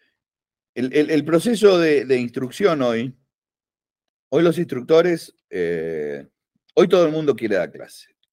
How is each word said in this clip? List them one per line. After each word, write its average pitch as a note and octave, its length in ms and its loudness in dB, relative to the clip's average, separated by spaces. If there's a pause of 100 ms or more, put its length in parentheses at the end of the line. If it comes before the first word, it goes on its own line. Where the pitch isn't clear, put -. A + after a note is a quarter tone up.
(720)
el, B2 220 -4
el, D3+ 140 2
el D3 160 0
proceso F#3 520 2
de, D3+ 280 2
de C3 140 2
instrucción C3+ 600 -2
hoy, A#2+ 320 -2 (1160)
hoy D#3 140 2
los E3 140 2
instructores, E3 800 0 (140)
eh, D#2+ 760 -6 (480)
hoy F3 140 4
todo F3 180 4
el D3+ 60 0
mundo D3+ 240 0
quiere G#2+ 220 -2
dar E2 120 -2
clase. - 460 -20 (180)